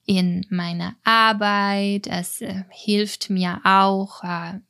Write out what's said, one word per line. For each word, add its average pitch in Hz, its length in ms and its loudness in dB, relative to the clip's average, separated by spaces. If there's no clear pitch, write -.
in 185 420 2
meiner 175 560 -6
Arbeit, 202 1000 2
es, 180 340 -6
äh, 190 300 -8
hilft 208 600 -2
mir 180 340 -2
auch, 196 600 2
äh, 175 340 -8